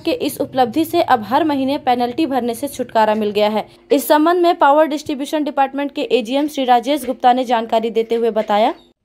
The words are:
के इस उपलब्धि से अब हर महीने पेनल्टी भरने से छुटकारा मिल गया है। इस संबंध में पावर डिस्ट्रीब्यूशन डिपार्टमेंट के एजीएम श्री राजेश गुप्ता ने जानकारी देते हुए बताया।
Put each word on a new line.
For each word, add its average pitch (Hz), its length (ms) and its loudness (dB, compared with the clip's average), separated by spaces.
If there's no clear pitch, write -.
के 330 80 -2
इस - 280 -6
उपलब्धि 262 440 0
से 330 180 0
अब 247 200 2
हर 262 220 0
महीने 277 340 -2
पेनल्टी 247 480 -2
भरने 240 280 -2
से 277 140 -8
छुटकारा 220 460 0
मिल 214 160 -2
गया 208 180 0
है। 214 200 -4
इस 277 160 0
संबंध 330 340 4
में 349 160 2
पावर 311 280 6
डिस्ट्रीब्यूशन 294 580 -4
डिपार्टमेंट 277 500 -4
के - 80 -4
एजीएम 254 460 -2
श्री 277 160 -4
राजेश 247 420 0
गुप्ता 240 260 2
ने 254 120 0
जानकारी 226 460 -2
देते 226 240 -2
हुए 233 160 0
बताया। 214 440 0